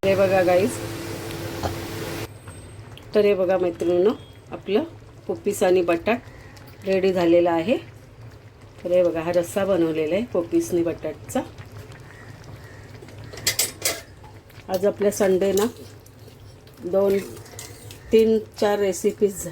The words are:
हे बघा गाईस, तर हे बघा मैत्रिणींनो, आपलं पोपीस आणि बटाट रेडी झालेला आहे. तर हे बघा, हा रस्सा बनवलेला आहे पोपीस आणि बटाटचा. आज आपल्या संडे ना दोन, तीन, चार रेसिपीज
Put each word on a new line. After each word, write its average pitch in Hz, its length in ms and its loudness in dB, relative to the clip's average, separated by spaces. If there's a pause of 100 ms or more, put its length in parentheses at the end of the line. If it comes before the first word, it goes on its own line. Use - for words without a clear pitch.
हे 196 100 6
बघा 190 280 4
गाईस, 180 280 4 (2500)
तर 208 100 4
हे 202 100 4
बघा 185 240 2
मैत्रिणींनो, 175 520 2 (420)
आपलं 208 300 -2 (440)
पोपीस 202 360 -2
आणि 185 200 6
बटाट - 1040 -4
रेडी 190 260 2
झालेला 175 380 4
आहे. 170 260 0 (1040)
तर 175 100 -2
हे 180 100 6
बघा, 165 180 2
हा 165 120 -4
रस्सा 175 320 0
बनवलेला 165 500 0
आहे 214 180 0
पोपीस 170 400 0
आणि 175 100 2
बटाटचा. 160 580 -6 (3250)
आज 185 180 0
आपल्या 202 260 2
संडे 190 400 2
ना 196 140 4 (1200)
दोन, 196 340 2 (920)
तीन, 220 260 8 (220)
चार 208 180 2
रेसिपीज 202 720 0